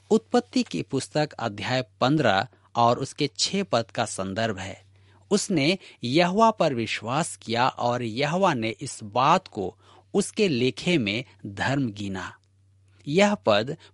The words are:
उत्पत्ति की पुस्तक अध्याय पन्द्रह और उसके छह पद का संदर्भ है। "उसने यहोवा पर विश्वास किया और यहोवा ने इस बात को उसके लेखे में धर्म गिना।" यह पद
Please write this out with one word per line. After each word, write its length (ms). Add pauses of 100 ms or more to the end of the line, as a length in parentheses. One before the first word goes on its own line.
(100)
उत्पत्ति 520
की 200
पुस्तक 500
अध्याय 500 (180)
पन्द्रह 460 (280)
और 240
उसके 400
छह 240
पद 280
का 140
संदर्भ 540
है। 260 (460)
"उसने 480 (260)
यहोवा 460
पर 240
विश्वास 600
किया 320
और 340
यहोवा 520
ने 140
इस 340
बात 460
को 280 (380)
उसके 340
लेखे 500
में 260 (220)
धर्म 460
गिना।" 460 (720)
यह 260
पद 420 (180)